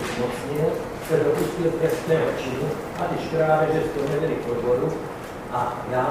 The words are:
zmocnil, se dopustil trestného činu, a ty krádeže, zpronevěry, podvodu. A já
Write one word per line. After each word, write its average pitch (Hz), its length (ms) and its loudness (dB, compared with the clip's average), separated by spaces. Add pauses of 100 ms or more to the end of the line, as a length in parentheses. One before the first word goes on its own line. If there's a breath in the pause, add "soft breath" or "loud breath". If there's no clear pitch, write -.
zmocnil, 143 580 -2 (400)
se 160 60 2 (140)
dopustil 165 420 2 (100)
trestného 160 500 2 (140)
činu, 131 240 -2 (320)
a - 100 -2
ty - 60 -2 (160)
krádeže, 156 480 4 (100)
zpronevěry, 147 460 0 (120)
podvodu. - 400 2 (720)
A - 20 0 (320)
já - 200 2